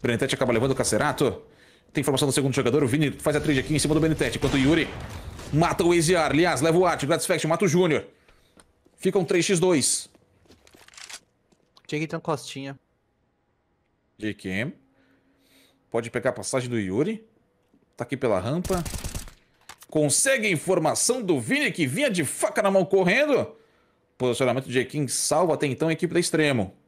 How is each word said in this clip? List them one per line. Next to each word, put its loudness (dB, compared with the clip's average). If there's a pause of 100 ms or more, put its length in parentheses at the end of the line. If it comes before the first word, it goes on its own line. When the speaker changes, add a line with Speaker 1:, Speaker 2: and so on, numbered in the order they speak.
Speaker 1:
Benetete 0
acaba 0
levando 2
o 0
Casserato. 0 (480)
Tem -4
formação 2
do 0
segundo 0
jogador, 2
o 2
Vini 0
faz -2
a 0
trade 0
aqui -4
em 0
cima 0
do 2
Benetete, 0
enquanto 0
o 2
Yuri 2 (640)
mata 0
o 4
Eziar. 4
Aliás, 2
leva 4
o 6
Art, 0
o -4
Gratisfaction 0
mata 2
o 4
Júnior. 2 (920)
Ficam 0
três 2
x 2
dois. 2 (1800)
Speaker 2:
J -4
K -4
tá -8
costinha. -8 (1400)
Speaker 1:
J -6
K. -6 (1160)
Pode -6
pegar -2
a -4
passagem -6
do -2
Yuri. -2 (720)
Tá -8
aqui -8
pela 0
rampa. -4 (1040)
Consegue 0
a 2
informação 0
do 0
Vini, 0
que -2
vinha 0
de -2
faca -2
na 2
mão 4
correndo. 2 (600)
Posicionamento 0
do -10
J 0
K -4
salva 0
até -2
então -2
a 0
equipe -4
da 2
Extremo. 0 (120)